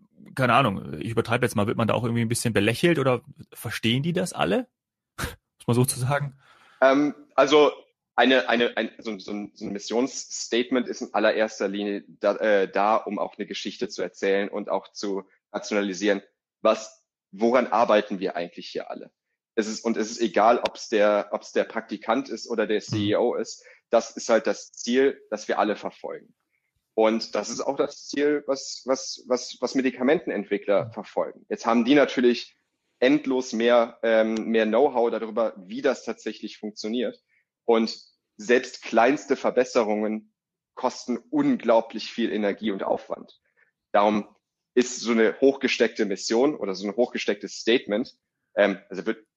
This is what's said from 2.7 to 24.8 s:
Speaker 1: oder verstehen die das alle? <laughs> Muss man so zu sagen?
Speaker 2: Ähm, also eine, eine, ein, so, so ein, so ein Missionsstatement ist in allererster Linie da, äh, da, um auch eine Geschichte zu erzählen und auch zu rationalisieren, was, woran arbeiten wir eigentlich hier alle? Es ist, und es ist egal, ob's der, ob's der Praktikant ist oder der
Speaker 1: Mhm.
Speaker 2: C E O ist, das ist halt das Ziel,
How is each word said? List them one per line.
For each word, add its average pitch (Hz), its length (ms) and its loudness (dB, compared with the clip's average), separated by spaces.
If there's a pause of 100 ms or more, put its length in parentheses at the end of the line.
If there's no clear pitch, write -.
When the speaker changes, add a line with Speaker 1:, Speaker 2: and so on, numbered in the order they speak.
Speaker 1:
oder 127 220 2 (320)
verstehen 120 500 -2
die 170 100 -2
das 180 200 -2
alle? 233 340 -2 (240)
<laughs> - 260 -20
Muss - 500 -12
man 120 80 2
so 127 100 4
zu 127 140 -2
sagen? 143 380 -4 (440)
Speaker 2:
Ähm, 139 340 4 (180)
also 139 380 6 (440)
eine, 123 340 4
eine, 120 260 2
ein, 113 220 -4
so, 107 200 -10
so 95 140 -12
ein, 104 240 -10
so 107 100 -12
ein 98 60 -8
Missionsstatement 120 1160 -4
ist - 100 -10
in - 140 -8
allererster 107 560 0
Linie 101 360 -4
da, 101 300 -2
äh, 101 340 2
da, 104 280 2
um 101 200 -6
auch - 200 -6
eine 104 100 -8
Geschichte 98 400 -8
zu - 140 -10
erzählen 98 480 -2
und 104 180 -8
auch - 240 -4
zu 98 320 -6 (300)
rationalisieren, 101 680 0 (400)
was, - 440 0 (260)
woran 117 360 2
arbeiten 107 520 2
wir 92 160 -4
eigentlich 87 320 -10
hier - 240 -10
alle? - 180 -16 (460)
Es 107 120 0
ist, 110 180 -8
und 113 100 0
es 107 160 -4
ist 117 80 -10
egal, 113 400 4
ob's - 300 -6
der, 104 420 2
ob's - 220 -8
der 104 100 2
Praktikant 113 640 -4
ist 113 220 -12
oder 110 180 -2
der 104 120 0
Speaker 1:
Mhm. - 20 -6
Speaker 2:
C - 160 -6 (140)
E 98 40 2
O 98 200 0
ist, - 280 -10 (260)
das - 280 0
ist - 100 -10
halt 110 200 2
das - 260 -6
Ziel, 131 560 0